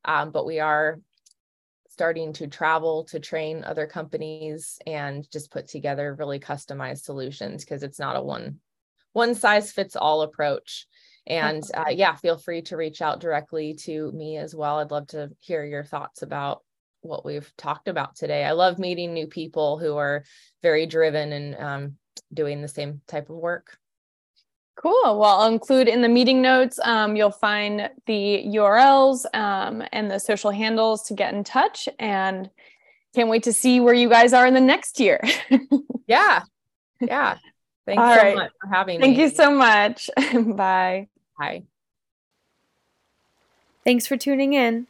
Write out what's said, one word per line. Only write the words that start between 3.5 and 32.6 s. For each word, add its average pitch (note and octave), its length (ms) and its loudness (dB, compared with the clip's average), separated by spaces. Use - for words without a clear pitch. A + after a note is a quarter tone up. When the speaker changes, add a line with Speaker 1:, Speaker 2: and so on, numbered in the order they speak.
Speaker 1:
other D#3 220 -8
companies D#3 1000 -12
and D3 460 -10
just D3 180 -14
put - 160 -12
together C#3+ 480 -8
really C#3 240 -8
customized C#3 640 -12
solutions, C#3 640 -12
'cause C#3+ 180 -12
it's C#3 160 -16
not C3+ 180 -8
a C3 60 -6
one, C3+ 380 -12
one A#3 220 0
size G#3 380 0
fits - 240 -8
all D#3 260 0
approach. - 640 -6
And, D#3 360 -4
uh, D#3 160 -4
yeah, E3+ 240 0
feel E3 240 -2
free E3+ 240 -10
to E3 140 -12
reach D#3 260 -8
out D3+ 180 -4
directly D#3 540 -6
to D#3 280 -8
me D#3 260 -12
as D#3 160 -12
well. D3+ 240 -4
I'd D3 140 -6
love D3 160 -8
to D3 220 -12
hear D#3+ 240 -8
your D3 200 -10
thoughts - 380 -14
about C#3+ 400 -8
what D#3+ 240 -12
we've D3 320 -12
talked D3 320 -8
about D#3 280 -8
today. D3 280 -4
I D3 80 -2
love F3 260 2
meeting F3 340 -6
new E3 140 -8
people D#3 520 -6
who D#3 180 -4
are C#3+ 280 -4
very D#3+ 240 2
driven D3+ 460 0
and, C#3+ 240 -10
um, C#3 420 -10
doing D3 300 -4
the D3 60 -12
same D3 400 -12
type D3+ 200 -10
of D#3+ 80 -16
work. E3+ 420 -8
Speaker 2:
Cool. E4+ 440 2
Well, G#3+ 60 4
I'll A3 80 4
include A#3 400 2
in A#3 140 2
the A#3 60 4
meeting B3 320 4
notes, B3+ 440 2
um, G#3+ 320 0
you'll G#3 160 4
find G#3 580 -2
the G#3 400 0
U G#3 160 0
R G3+ 160 6
Ls, C4+ 560 6
um, G#3 480 -4
and G#3+ 180 -4
the G3 100 -4
social G#3 320 -2
handles A3 560 0
to A3 60 -8
get G3 200 -2
in G3+ 100 -6
touch, - 440 -2
and F#3+ 500 -4